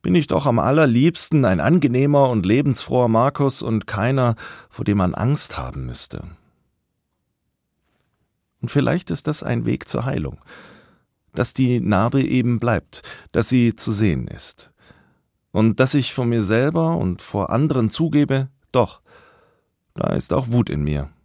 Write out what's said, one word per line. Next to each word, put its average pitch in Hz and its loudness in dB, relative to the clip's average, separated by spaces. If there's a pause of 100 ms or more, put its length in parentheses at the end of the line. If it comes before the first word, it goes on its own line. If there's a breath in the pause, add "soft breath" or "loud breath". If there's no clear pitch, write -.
bin 175 0
ich 156 2
doch - -2
am 120 2
allerliebsten 139 2
ein 92 2
angenehmer 139 4
und 107 0
lebensfroher 123 2
Markus 135 0
und 110 -2
keiner, 120 0 (340 loud breath)
vor - -10
dem 104 2
man 92 2
Angst - -2
haben 64 -8
müsste. - -10 (2500)
Und 120 -6
vielleicht 139 0
ist - -4
das - -4
ein 117 -4
Weg - -2
zur 117 -4
Heilung. 90 -6 (920 loud breath)
Dass - -4
die 123 0
Narbe 110 0
eben 120 0
bleibt, - -4 (280 loud breath)
dass - 0
sie 120 2
zu - -4
sehen 92 0
ist. - -12 (800 soft breath)
Und 110 2
dass 131 4
ich 135 0
vor 127 -2
mir 117 0
selber 156 0
und 92 -2
vor - -4
anderen 127 0
zugebe, 147 0 (220)
doch, - 0 (920 soft breath)
da - -2
ist - -4
auch 127 -2
Wut 120 2
in 73 -4
mir. 73 -2 (160)